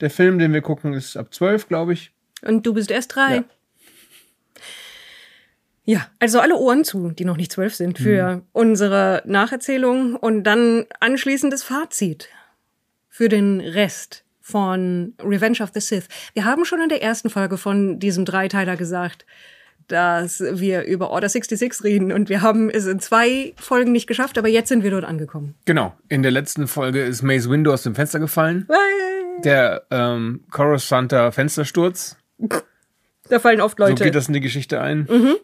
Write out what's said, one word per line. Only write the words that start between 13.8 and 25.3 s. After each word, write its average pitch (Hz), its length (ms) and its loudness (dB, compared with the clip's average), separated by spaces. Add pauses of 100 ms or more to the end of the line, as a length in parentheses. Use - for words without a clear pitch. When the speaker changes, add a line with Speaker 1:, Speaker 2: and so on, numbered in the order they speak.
Speaker 2:
von 185 720 -2 (100)
Revenge 202 380 0
of 202 140 -6
the 214 60 -4
Sith. 196 280 -4 (240)
Wir 208 140 -4
haben 285 180 0
schon 330 160 -4
in 330 80 0
der 302 140 -2
ersten 226 260 -2
Folge 196 300 -4
von 196 400 0
diesem 190 260 0
Dreiteiler 190 520 -2
gesagt, 180 500 -8 (600)
dass 170 540 0
wir 185 440 -2
über 180 260 -2
Order 185 180 -2
sixty-six 233 560 -4
reden 202 280 2
und 202 180 0
wir 196 100 0
haben 220 300 2
es 202 160 -2
in 190 140 -2
zwei 240 560 0
Folgen 247 360 0
nicht 240 140 0
geschafft, 247 320 -2
aber 220 100 0
jetzt 226 220 2
sind 240 120 2
wir 196 80 0
dort 185 140 -4
angekommen. 151 500 -10 (120)